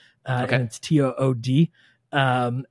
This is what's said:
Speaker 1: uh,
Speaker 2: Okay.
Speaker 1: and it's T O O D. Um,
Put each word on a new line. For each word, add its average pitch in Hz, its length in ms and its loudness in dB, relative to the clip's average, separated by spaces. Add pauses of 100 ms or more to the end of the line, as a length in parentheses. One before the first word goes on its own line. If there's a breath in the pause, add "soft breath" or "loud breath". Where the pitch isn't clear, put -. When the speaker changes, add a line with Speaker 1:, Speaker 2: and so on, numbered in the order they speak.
(260 soft breath)
Speaker 1:
uh, 127 180 -2
Speaker 2:
Okay. 131 120 0
Speaker 1:
and 131 80 0
it's - 140 -10
T 151 220 2
O 131 160 0
O 135 160 0
D. 127 380 2 (420 soft breath)
Um, 127 580 0